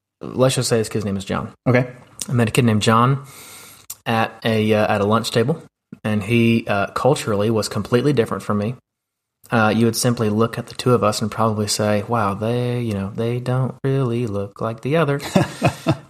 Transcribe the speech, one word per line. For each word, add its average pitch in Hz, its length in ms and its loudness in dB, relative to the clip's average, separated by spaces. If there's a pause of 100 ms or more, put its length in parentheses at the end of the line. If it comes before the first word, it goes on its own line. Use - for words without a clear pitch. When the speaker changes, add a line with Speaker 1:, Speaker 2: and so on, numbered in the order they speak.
(200)
Speaker 1:
let's 123 360 0
just 123 120 -2
say 120 100 2
this 110 100 -2
kid's 107 160 -4
name 98 120 -4
is 95 80 -8
John. 92 280 -6 (160)
Speaker 2:
Okay. 127 220 2 (380)
Speaker 1:
I - 40 -4
met 120 160 2
a - 40 -4
kid 127 120 2
named 107 180 2
John 120 420 4 (800)
at 113 280 0 (120)
a, 110 300 2
uh, 107 200 2
at 101 60 0
a 101 40 2
lunch 110 260 0
table, 123 320 0 (420)
and 107 180 -2
he, 117 440 2
uh, 101 220 -2
culturally 113 600 0
was 110 180 0
completely 123 440 0
different 110 300 0
from 104 160 -2
me. 107 160 -2 (760)
Uh, 110 240 4
you 113 120 4
would 113 100 0
simply 117 320 0
look 110 300 0
at 123 100 -10
the - 60 -20
two 123 200 2
of 104 80 2
us 104 200 0
and 107 100 -4
probably 107 340 0
say, 104 400 0
"Wow, 110 280 0
they, 123 480 -2
you 113 120 -2
know, 98 180 -4
they 117 280 -4
don't 127 420 -2
really 123 460 0
look 101 320 -6
like 113 220 -6
the 147 160 0
other." 143 260 0
Speaker 2:
<laughs> - 60 -10 (800)